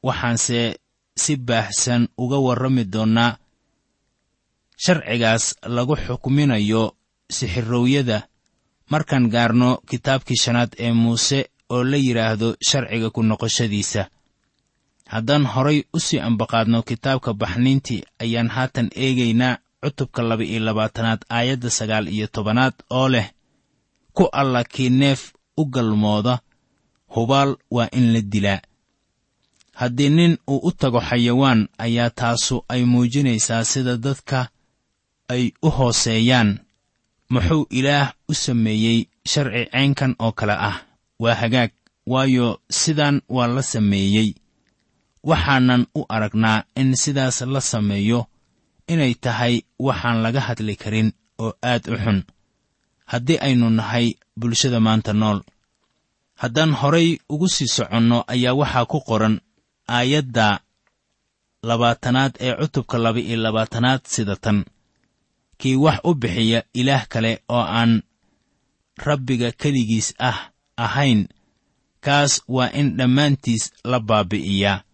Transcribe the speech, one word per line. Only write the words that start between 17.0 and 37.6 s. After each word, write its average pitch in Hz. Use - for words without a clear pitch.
Baxniintii, 117
ayaan 117
haatan 127
eegaynaa 123
cutubka 135
laba 113
iyo 104
labaatanaad, 110
aayadda 123
sagaal 107
iyo 104
tobanaad 117
oo 131
leh, 113
"Ku 190
alla 131
kii 127
neef 135
u 156
galmooda, 110
hubaal 139
waa 120
in 120
la 113
dilaa." 101
Haddii 123
nin 170
uu 139
u 175
tago 120
xayawaan, 120
ayaa 117
taasu 117
ay 123
muujinaysaa 120
sida 123
dadka 131
ay 123
u 160
hooseeyaan. 117
Muxuu 127